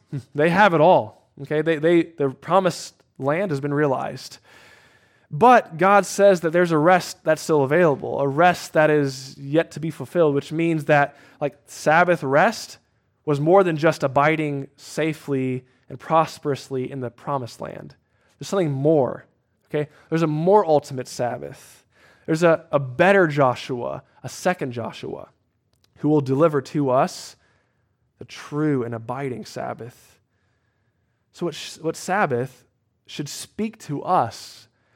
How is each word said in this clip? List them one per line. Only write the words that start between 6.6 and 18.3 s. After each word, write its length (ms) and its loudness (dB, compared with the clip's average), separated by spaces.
a 60 2
rest 460 2
that's 180 0
still 220 2
available, 560 0
a 80 0
rest 460 2
that 160 4
is 480 -2
yet 340 -2
to 80 -12
be 100 -6
fulfilled, 460 0
which 160 -4
means 340 -2
that, 300 2
like, 260 -6
Sabbath 580 2
rest 540 0
was 160 -2
more 240 4
than 140 0
just 260 0
abiding 720 0
safely 880 -6
and 100 -16
prosperously 920 -4
in 80 -12
the 100 -8
promised 520 -8
land. 340 -14